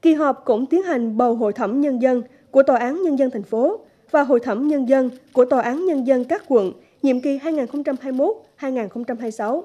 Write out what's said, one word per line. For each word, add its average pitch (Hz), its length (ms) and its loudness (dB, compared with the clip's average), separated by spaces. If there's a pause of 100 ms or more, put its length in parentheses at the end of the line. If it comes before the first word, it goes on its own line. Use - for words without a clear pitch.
Kỳ 330 120 6
họp 294 320 0
cũng 240 200 0
tiến 349 180 0
hành 240 340 -2
bầu 240 180 2
Hội 214 180 -2
thẩm 240 280 -2
Nhân 269 200 0
dân 254 220 2 (280)
của 269 120 6
Tòa 269 140 4
án 269 260 -2
Nhân 285 160 0
dân 262 120 2
thành 208 120 -8
phố 277 360 -2 (320)
và 285 120 4
Hội 254 160 2
thẩm 247 280 -2
Nhân 277 220 0
dân 262 200 4 (240)
của 247 120 6
Tòa 247 160 2
án 294 240 -4
Nhân 269 220 0
dân 254 180 2
các 349 220 -4
quận, 208 240 2 (300)
nhiệm 254 200 0
kỳ 277 160 -2
hai 302 160 -4
nghìn 269 140 -2
không 285 160 -8
trăm 269 180 -4
hai 262 100 -8
mươi 254 60 -4
mốt 349 180 0 (200)
hai 269 160 -6
nghìn 226 180 -4
không 240 140 -10
trăm 240 140 -8
hai 233 80 -10
mươi 220 60 -6
sáu. 220 340 -4